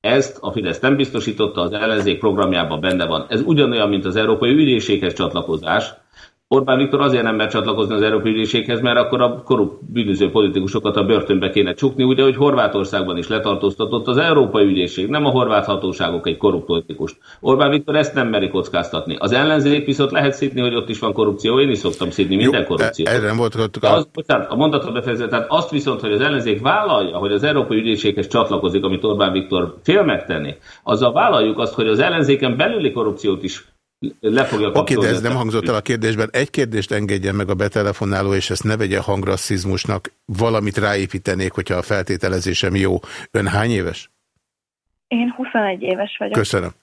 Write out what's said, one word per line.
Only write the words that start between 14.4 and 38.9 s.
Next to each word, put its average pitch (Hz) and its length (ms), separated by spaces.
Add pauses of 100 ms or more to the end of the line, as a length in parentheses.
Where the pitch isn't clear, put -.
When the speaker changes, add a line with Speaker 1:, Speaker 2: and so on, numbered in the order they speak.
Speaker 1:
Ügyészség, 92 440
nem 147 160
a 139 60
horvát 117 340
hatóságok 87 640
egy 80 100
korrupt 90 280
politikust. 82 520 (240)
Orbán 139 300
Viktor 147 260
ezt 147 180
nem 127 140
meri 98 200
kockáztatni. 85 680
Az 101 140
ellenzék 147 540
viszont 139 240
lehet 143 220
szidni, 131 280
hogy 123 140
ott 120 140
is 107 100
van 110 140
korrupció, 110 480
én 139 100
is 104 80
szoktam 92 320
szidni 95 260
minden 117 240
Speaker 2:
Jó, 78 60
Speaker 1:
korrupciót. 92 420
Speaker 2:
e-, 104 40
erre 113 140
nem 110 100
volt 110 440
Speaker 1:
De - 80
az, 156 240
bocsánat, - 380
a - 60
mondatot 143 360
befejezve, 117 340
tehát 117 220
azt 170 220
viszont, 135 300
hogy 107 120
az 104 80
ellenzék 117 400
vállalja, 131 560
hogy 98 160
az 101 100
Európai 139 360
Ügyészséghez 107 500
csatlakozik, 98 560
amit 95 200
Orbán 101 280
Viktor 92 500
fél 196 200
megtenni, 85 520 (280)
azzal 110 300
vállaljuk 123 460
azt, 117 160
hogy 110 140
az 110 100
ellenzéken 139 580
belüli 175 360
korrupciót 107 500
is - 260 (520)
le 107 240
fogja 107 240
Speaker 2:
Oké, - 40
de - 60
Speaker 1:
kapcsolni 107 300
Speaker 2:
ez - 100
Speaker 1:
a 113 100
Speaker 2:
nem 127 80
hangzott 113 320
el 120 60
a 107 60
kérdésben. 110 520
Egy 131 180
kérdést 113 420
engedjen 98 420
meg 101 140
a 98 60
betelefonáló, 98 800
és 95 160
ezt - 140
ne 107 120
vegye 101 220